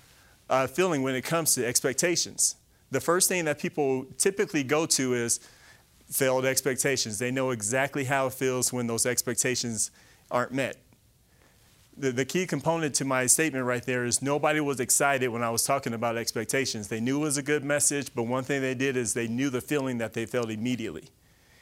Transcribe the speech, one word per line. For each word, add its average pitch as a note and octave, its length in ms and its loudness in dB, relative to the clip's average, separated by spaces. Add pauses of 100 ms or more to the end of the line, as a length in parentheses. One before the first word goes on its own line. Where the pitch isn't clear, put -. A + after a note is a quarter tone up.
(520)
uh, C3 160 4
feeling E3+ 340 0
when C3 140 0
it B2 80 -4
comes E3 320 0
to B2 100 0
expectations. C3 920 0 (340)
The C3 100 0
first F3 260 2
thing F3+ 180 0
that D3 120 0
people C3+ 480 0 (140)
typically F#3+ 440 2
go D3+ 220 2
to C3 300 2
is A#2 240 0 (680)
failed C3 380 2
expectations. C3 720 0
They B2 140 -2
know C3 180 0
exactly C3 540 0
how C3+ 240 2
it B2 60 -4
feels B2+ 380 0
when B2 140 -2
those A#2 220 0
expectations A#2+ 840 -2 (400)
aren't B2 220 0
met. B2+ 260 -2 (1200)
The, C3+ 140 0
the B2 120 2
key F3 220 0
component D#3+ 520 0
to C#3 60 -2
my C3 220 2
statement C3+ 400 2
right B2 180 0
there B2 220 -2
is A#2+ 160 0
nobody D3+ 380 2
was C#3+ 200 0
excited C3 500 2
when A#2 120 -2
I A#2 80 0
was A#2 140 0
talking C3+ 320 0
about A2+ 220 -2
expectations. A2+ 720 -2
They A2+ 100 -4
knew C3 180 0
it D3 40 0
was D3 160 0
a C#3+ 40 -2
good C#3+ 240 0
message, C#3+ 480 0
but A#2+ 140 -2
one B2+ 160 -2
thing C#3 180 -2
they C3 140 0
did C3 200 0
is A#2+ 200 -2
they A#2 120 -2
knew B2 220 0
the B2 100 -2
feeling C3 380 -2
that A2 160 -4
they A2+ 140 -4
felt A#2 240 -2
immediately. A2 540 -4 (560)